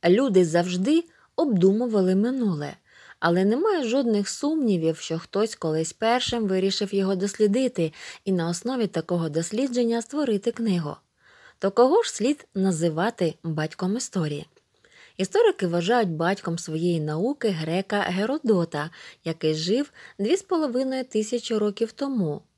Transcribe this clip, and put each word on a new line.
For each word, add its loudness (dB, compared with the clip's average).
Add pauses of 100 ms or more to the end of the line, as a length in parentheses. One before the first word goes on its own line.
Люди 6
завжди 2 (320)
обдумували 2
минуле, -2 (460)
але 2
немає 0
жодних 0
сумнівів, 0
що -6
хтось -4
колись -2
першим 0
вирішив -2
його 0
дослідити 0 (320)
і 0
на 0
основі -2
такого -2
дослідження 0
створити -2
книгу. -2 (640)
То 0
кого 6
ж -4
слід -2
називати 0
батьком -4
історії? -4 (680)
Історики 2
вважають 2
батьком -2
своєї -2
науки -2
грека -2
Геродота, -2 (340)
який -2
жив -2 (280)
дві 0
з -2
половиною -2
тисячі -4
років -2
тому. -2 (160)